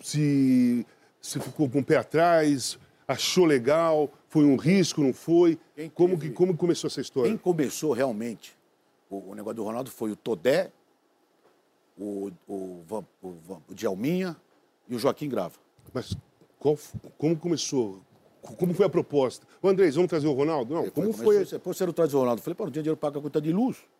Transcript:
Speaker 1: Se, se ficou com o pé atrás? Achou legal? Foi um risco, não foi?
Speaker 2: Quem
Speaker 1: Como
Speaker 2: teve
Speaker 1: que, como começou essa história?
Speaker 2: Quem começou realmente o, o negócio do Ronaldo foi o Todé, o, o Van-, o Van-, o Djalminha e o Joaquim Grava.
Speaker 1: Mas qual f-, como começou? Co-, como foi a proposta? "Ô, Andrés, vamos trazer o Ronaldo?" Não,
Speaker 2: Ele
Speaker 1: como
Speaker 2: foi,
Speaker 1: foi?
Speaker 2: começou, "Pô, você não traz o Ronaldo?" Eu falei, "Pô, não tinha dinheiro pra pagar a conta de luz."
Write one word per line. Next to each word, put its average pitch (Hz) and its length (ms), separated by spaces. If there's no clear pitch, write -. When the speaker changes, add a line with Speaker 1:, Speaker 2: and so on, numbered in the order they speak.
Speaker 1:
Se, 131 880
se - 200
ficou 139 280
com 135 120
o 127 40
pé 156 120
atrás? 151 840
Achou 175 360
legal? 151 640
Foi 151 160
um 139 120
risco, 165 460
não 131 100
foi? 170 460
Speaker 2:
Quem 156 160
Speaker 1:
Como 175 200
Speaker 2:
teve 160 180
Speaker 1:
que, 117 60
como 180 220
começou 165 320
essa - 120
história? 123 300
Speaker 2:
Quem 220 80
começou 151 540
realmente 117 640
o, 95 200
o 104 40
negócio 107 220
do 110 80
Ronaldo 117 260
foi 110 220
o 98 40
Todé, 123 540
o, 101 320
o 92 400
Van-, 101 180
o 92 80
Van-, 85 380
o 95 60
Djalminha 135 600
e 123 60
o 120 40
Joaquim 131 300
Grava. 98 260
Speaker 1:
Mas - 220
qual 151 180
f-, - 200
como 160 200
começou? 131 640
Co-, - 120
como 175 200
foi 196 120
a 160 40
proposta? 139 560
"Ô, 185 60
Andrés, 185 280
vamos 175 140
trazer 156 180
o 147 40
Ronaldo?" 143 420
Não, 160 80
Speaker 2:
Ele - 80
Speaker 1:
como 196 220
Speaker 2:
foi, 214 120
Speaker 1:
foi? 208 120
Speaker 2:
começou, 180 240
"Pô, 180 140
você 190 120
não 170 60
traz 151 220
o 143 60
Ronaldo?" 120 200
Eu - 40
falei, 170 100
"Pô, 220 120
não 156 40
tinha 151 120
dinheiro 151 140
pra 151 140
pagar 143 100
a - 20
conta 147 180
de 156 120
luz." 233 260